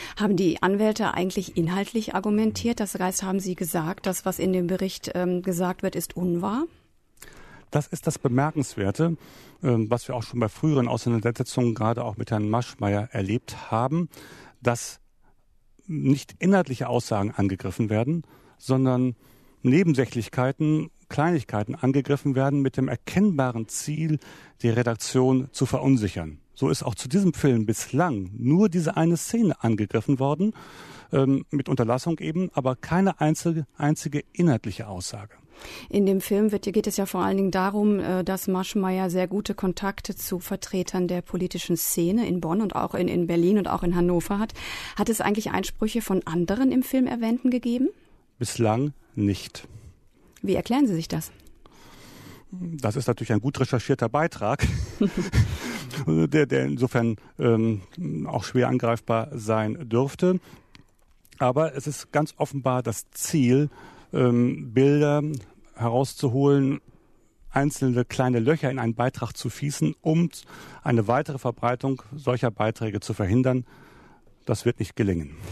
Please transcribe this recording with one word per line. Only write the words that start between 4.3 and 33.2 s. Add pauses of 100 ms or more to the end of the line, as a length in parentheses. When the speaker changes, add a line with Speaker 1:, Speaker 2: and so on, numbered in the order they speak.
Speaker 1:
in
dem
Bericht,
ähm,
gesagt
wird,
ist
unwahr? (1080)
Speaker 2:
Das
ist
das
Bemerkenswerte, (460)
ähm,
was
wir
auch
schon
bei
früheren
Auseinandersetzungen
gerade
auch
mit
Herrn
Maschmeyer
erlebt
haben, (540)
dass (880)
nicht
inhaltliche
Aussagen
angegriffen
werden, (340)
sondern (460)
Nebensächlichkeiten, (200)
Kleinigkeiten
angegriffen
werden
mit
dem
erkennbaren
Ziel, (420)
die
Redaktion
zu
verunsichern. (160)
So
ist
auch
zu
diesem
Film
bislang
nur
diese
eine
Szene
angegriffen
worden, (580)
ähm,
mit
Unterlassung
eben,
aber
keine
einzige, (100)